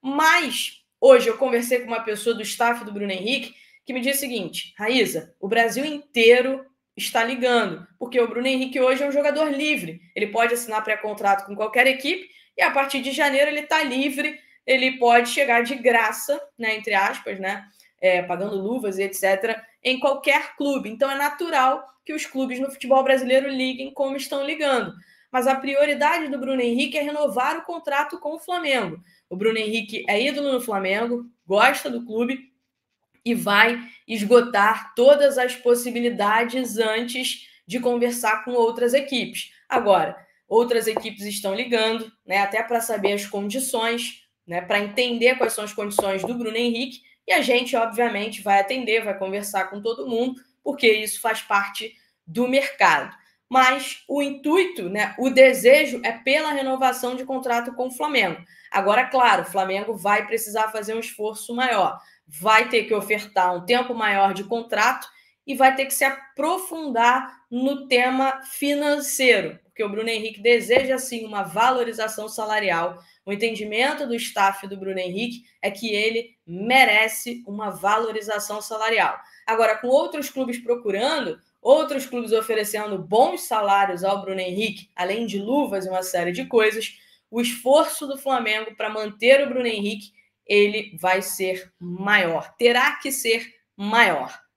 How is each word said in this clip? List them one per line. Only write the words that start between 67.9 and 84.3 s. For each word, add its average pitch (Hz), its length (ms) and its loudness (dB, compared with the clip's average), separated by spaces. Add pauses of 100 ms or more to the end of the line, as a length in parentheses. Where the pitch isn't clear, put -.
financeiro, 285 1200 0
porque - 200 -8
o 202 60 -4
Bruno 220 200 -4
Henrique 214 320 -6
deseja, 240 560 4
sim, 233 280 -8
uma 208 180 -6
valorização 220 840 -2
salarial. 196 680 -2 (280)
O 196 60 -8
entendimento 226 760 -2
do 233 80 -4
staff 196 520 -2
do 196 100 -12
Bruno 190 220 -6
Henrique 202 440 -8 (180)
é 202 80 -2
que 214 240 -6
ele 226 420 -2 (100)
merece 220 1000 2
uma 208 240 -8
valorização 208 920 -2
salarial. 214 580 -2 (260)
Agora, 220 320 2
com 247 100 -8
outros 294 420 0
clubes 247 280 -6
procurando, 240 800 -2 (260)
outros 285 400 4
clubes 233 260 -6
oferecendo 214 640 -2
bons 220 440 2
salários 196 600 0
ao 196 180 0
Bruno 190 180 -6